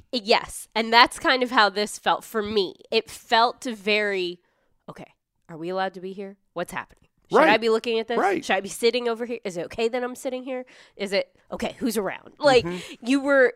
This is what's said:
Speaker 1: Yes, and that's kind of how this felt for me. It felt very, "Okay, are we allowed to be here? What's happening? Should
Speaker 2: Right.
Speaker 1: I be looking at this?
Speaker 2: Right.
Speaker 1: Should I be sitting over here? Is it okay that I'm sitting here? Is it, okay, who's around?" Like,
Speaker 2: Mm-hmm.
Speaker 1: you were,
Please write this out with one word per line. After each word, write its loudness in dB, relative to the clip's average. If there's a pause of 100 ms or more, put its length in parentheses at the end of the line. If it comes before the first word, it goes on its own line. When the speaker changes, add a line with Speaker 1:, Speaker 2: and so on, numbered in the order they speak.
(120)
Speaker 1:
Yes, -2
and -2
that's 6
kind 2
of -2
how 4
this -4
felt 0
for -6
me. -2 (160)
It 0
felt 0
very, -2 (480)
"Okay, -20 (360)
are -16
we -10
allowed -4
to -18
be -12
here? -14 (180)
What's -8
happening? -12 (220)
Should 2
Speaker 2:
Right. 6
Speaker 1:
I 6
be -2
looking 0
at -6
this? -2
Speaker 2:
Right. 0
Speaker 1:
Should 0
I -2
be -8
sitting 0
over -4
here? -8
Is -6
it -4
okay -2
that -4
I'm -8
sitting -8
here? -8 (320)
Is -6
it, -2 (160)
okay, -6
who's -2
around?" -6
Like, 6
Speaker 2:
Mm-hmm. -8
Speaker 1:
you 0
were, 4